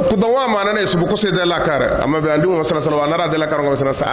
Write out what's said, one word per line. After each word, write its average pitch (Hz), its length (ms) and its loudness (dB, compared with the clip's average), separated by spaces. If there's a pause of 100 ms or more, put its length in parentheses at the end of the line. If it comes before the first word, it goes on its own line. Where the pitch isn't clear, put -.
ku - 80 2
do 226 100 2
wa 254 200 2
mana 208 260 0
ne 208 120 0
subu 180 200 0
ko 190 100 0
se 196 160 0
de 175 140 0
la 170 160 0
kare. 135 420 0
Amma 147 160 0
be 156 120 0
andi 156 160 2
Muhammad 165 180 0
sallallahu 156 220 -2
alaihi 151 120 0
wasallam 147 100 0
na 170 140 0
ra 165 60 -2
de 156 80 -2
la 156 100 0
kare 147 160 -2
ngo 143 120 0
sana 135 180 0
sa - 200 -4